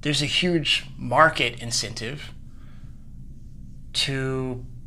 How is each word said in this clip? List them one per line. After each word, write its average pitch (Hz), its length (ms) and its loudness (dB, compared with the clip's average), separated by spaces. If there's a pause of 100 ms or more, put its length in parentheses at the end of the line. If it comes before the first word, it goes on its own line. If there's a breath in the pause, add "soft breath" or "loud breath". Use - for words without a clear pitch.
there's 143 180 2
a 147 60 2
huge 170 580 4 (140)
market 123 640 6
incentive 117 720 -4 (1600 loud breath)
to 131 720 -2 (200)